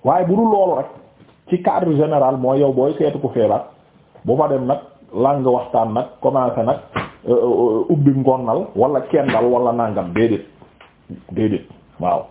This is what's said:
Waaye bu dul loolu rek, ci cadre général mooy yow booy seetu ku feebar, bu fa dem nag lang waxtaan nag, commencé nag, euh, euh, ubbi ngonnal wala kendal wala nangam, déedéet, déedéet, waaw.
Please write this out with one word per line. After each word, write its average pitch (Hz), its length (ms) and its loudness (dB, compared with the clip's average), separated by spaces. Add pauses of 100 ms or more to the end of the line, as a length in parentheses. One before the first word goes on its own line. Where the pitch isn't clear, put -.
Waaye 170 220 2
bu 170 100 2
dul 226 160 2
loolu 190 260 2
rek, 131 100 -6 (600)
ci 180 120 -2
cadre 175 340 0
général 143 420 2
mooy 131 220 0
yow 143 140 4
booy 135 240 0
seetu 147 220 -2
ku 127 140 -2
feebar, 107 320 0 (600)
bu - 120 0
fa 151 100 2
dem 135 180 -2
nag 127 140 0 (340)
lang 127 320 0
waxtaan 123 480 0
nag, 120 120 -2 (160)
commencé 127 420 0
nag, 123 140 0 (500)
euh, 120 60 2
euh, 117 560 2
ubbi 143 220 4
ngonnal 127 640 0
wala 131 260 0 (100)
kendal 127 340 0
wala 123 280 2
nangam, 101 400 -4
déedéet, 110 320 0 (840)
déedéet, 101 340 -2 (340)
waaw. 87 320 -2